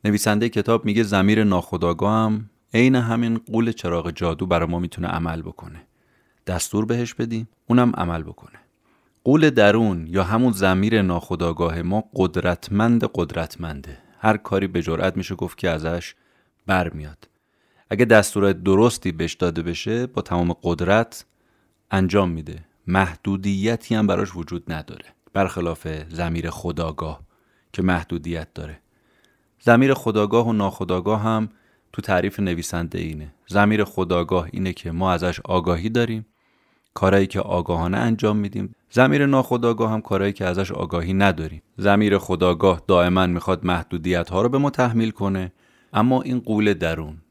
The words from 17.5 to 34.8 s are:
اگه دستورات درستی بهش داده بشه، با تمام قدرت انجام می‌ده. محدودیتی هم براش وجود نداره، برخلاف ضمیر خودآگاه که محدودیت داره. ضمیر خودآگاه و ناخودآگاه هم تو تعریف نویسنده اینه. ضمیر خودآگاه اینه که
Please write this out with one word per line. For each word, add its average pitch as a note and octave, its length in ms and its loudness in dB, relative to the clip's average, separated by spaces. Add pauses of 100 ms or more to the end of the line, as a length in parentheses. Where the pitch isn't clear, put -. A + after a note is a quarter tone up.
اگه A2 160 4
دستورات G2+ 580 4
درستی G2 480 4
بهش D#2+ 220 -4
داده E2+ 280 -2
بشه، A2 460 -4
با - 140 -6
تمام F2 320 0 (100)
قدرت F2 640 0 (680)
انجام F#2+ 380 2
می‌ده. D#2+ 360 -10 (220)
محدودیتی G2 1080 -2
هم G#2+ 120 2
براش F#2+ 280 -2
وجود E2+ 360 -10
نداره، D#2 340 -12 (280)
برخلاف F2 540 -4 (240)
ضمیر E2 380 -4
خودآگاه D#2+ 720 -8 (520)
که G2 80 -4
محدودیت E2+ 720 -4
داره. D2+ 260 -14 (840)
ضمیر B2+ 300 6
خودآگاه A2 540 0
و A2+ 60 0
ناخودآگاه G2 680 -2
هم A2 280 -2 (440)
تو G#2 80 -8
تعریف G2 380 0
نویسنده E2+ 600 -4
اینه. D#2 340 -10 (160)
ضمیر G#2 340 4
خودآگاه F2 680 0
اینه F#2 220 -4
که - 180 -10